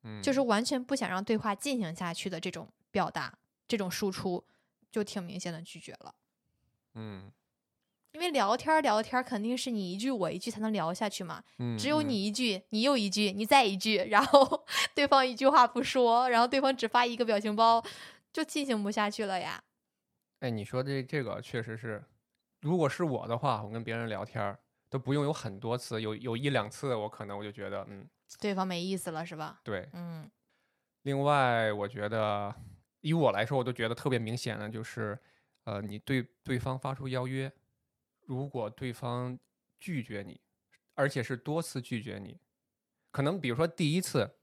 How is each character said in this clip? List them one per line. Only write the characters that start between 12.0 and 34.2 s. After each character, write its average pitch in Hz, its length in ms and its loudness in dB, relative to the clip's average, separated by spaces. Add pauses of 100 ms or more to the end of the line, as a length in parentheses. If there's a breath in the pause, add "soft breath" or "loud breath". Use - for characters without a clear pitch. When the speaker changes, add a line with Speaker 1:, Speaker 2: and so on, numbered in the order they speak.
Speaker 2:
你 240 240 0
一 214 60 0
句， 214 280 0
Speaker 1:
嗯。 - 100 -12
Speaker 2:
你 214 140 0
又 277 140 6
一 202 140 2
句， 202 220 2
你 208 120 -4
再 269 200 8
一 196 120 2
句， 214 200 2 (120)
然 214 160 6
后 269 400 8 (140)
<laughs> - 160 0
对 285 100 4
方 269 220 6
一 247 80 -2
句 262 140 4
话 277 180 10
不 247 160 0
说， 247 480 4
然 233 100 6
后 240 60 6
对 269 140 2
方 269 160 4
只 233 100 -2
发 247 180 6
一 240 120 -2
个 240 80 0
表 214 160 4
情 208 160 0
包， 226 260 8 (500 loud breath)
就 320 120 0
进 302 200 -2
行 233 160 0
不 202 80 -2
下 208 220 0
去 214 160 -4
了 185 140 -2
呀。 - 200 -6 (800)
Speaker 1:
哎， 131 80 -4
你 110 160 -4
说 127 180 -4
这， 139 200 -4
这 139 200 -4
个 101 200 -6
确 117 200 -6
实 110 140 -8
是， 110 260 -8 (600)
如 156 120 0
果 160 140 2
是 175 160 -2
我 131 240 -2
的 117 80 0
话， 113 260 0
我 104 60 -10
跟 113 160 -8
别 113 100 -4
人 117 140 -4
聊 104 160 -4
天 107 180 -6
儿， 101 160 -4 (300)
都 139 100 -4
不 127 140 -2
用 147 100 2
有 143 80 2
很 104 300 -6
多 117 160 -2
次， 113 240 -6
有， 107 160 -4
有 117 180 -4
一 135 140 -2
两 113 200 2
次 131 260 -4
我 107 120 -2
可 110 200 -10
能 101 100 -8
我 104 80 -8
就 104 80 -8
觉 98 160 -10
得， 98 220 -6
嗯。 101 180 -16 (320)
Speaker 2:
对 202 140 -2
方 190 120 0
没 175 160 -4
意 190 140 -4
思 175 140 -6
了， 160 160 -6
是 170 100 -12
吧？ 151 260 -12
Speaker 1:
对。 98 300 -6
Speaker 2:
嗯。 170 380 -12 (720)
Speaker 1:
另 139 200 0
外， 127 480 4
我 104 160 -2
觉 104 220 -4
得， 104 460 0 (480 loud breath)
以 156 100 0
我 143 200 6
来 104 120 2
说， 135 140 0
我 123 40 2
都 123 80 -2
觉 120 160 -2
得 117 80 -2
特 - 140 -4
别 127 100 2
明 113 160 -2